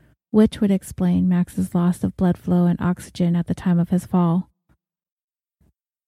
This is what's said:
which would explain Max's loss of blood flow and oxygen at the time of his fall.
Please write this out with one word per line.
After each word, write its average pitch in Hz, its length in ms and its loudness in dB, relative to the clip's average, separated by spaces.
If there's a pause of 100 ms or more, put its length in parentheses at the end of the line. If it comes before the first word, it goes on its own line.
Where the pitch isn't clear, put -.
(300)
which 220 300 2
would 202 100 2
explain 185 580 0
Max's 180 460 -2
loss 175 300 0
of 190 120 -4
blood 180 220 0
flow 175 280 0
and 175 140 0
oxygen 175 540 -2
at 170 140 -2
the 175 60 -4
time 175 260 0
of 170 100 -2
his 180 160 -2
fall. 175 420 0 (1600)